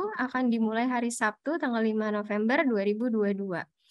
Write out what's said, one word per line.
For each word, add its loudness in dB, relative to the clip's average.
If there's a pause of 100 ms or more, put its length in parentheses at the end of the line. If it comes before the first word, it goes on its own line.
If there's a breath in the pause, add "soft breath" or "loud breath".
(140)
akan -2
dimulai 2
hari 0
Sabtu -2
tanggal 0
lima 0
November 0
dua 0
ribu 0
dua 2
puluh -
dua. -4 (280 loud breath)